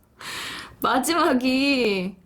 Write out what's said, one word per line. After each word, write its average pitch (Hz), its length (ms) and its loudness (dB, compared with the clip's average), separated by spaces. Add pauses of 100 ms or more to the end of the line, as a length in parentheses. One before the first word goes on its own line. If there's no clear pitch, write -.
(800)
마지막이 262 1300 2 (100)